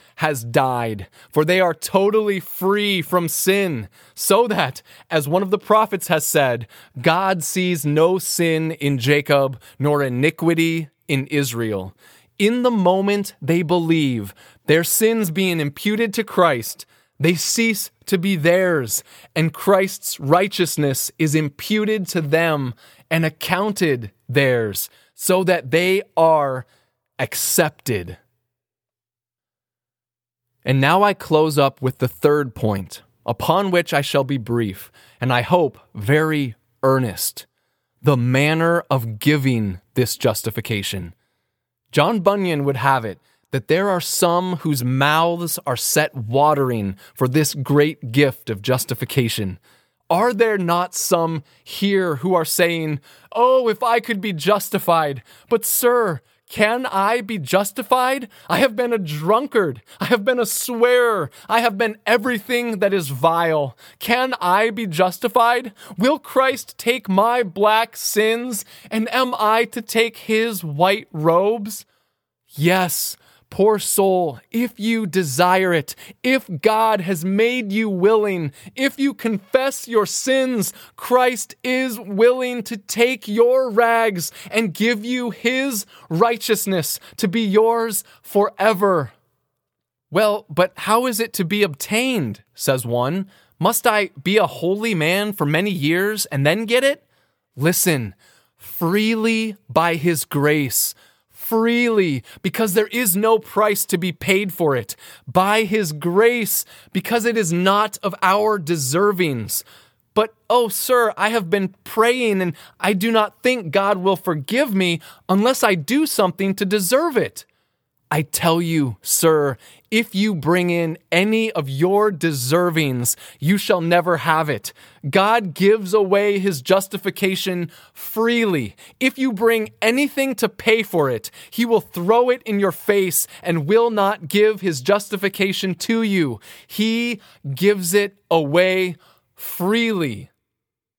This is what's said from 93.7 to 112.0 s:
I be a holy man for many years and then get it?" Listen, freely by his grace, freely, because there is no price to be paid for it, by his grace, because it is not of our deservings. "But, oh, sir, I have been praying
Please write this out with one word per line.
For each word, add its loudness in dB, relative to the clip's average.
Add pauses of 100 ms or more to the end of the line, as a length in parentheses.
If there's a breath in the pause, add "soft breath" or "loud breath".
I 2 (120)
be 2
a 4
holy -2
man 0
for -4
many 0
years -2
and -2
then 2
get 2
it?" -2 (520)
Listen, 0 (400 soft breath)
freely -2 (100)
by 2
his 0
grace, 0 (340 soft breath)
freely, 0 (180 loud breath)
because -2
there 2
is 0
no 4
price 0
to -2
be -2
paid -2
for 0
it, -6 (320 loud breath)
by 2
his 0
grace, 0 (300 loud breath)
because -2
it 0
is 0
not 2
of -4
our 2
deservings. -2 (500 soft breath)
"But, 0 (160)
oh, 2
sir, 2
I 2
have -2
been 0
praying 0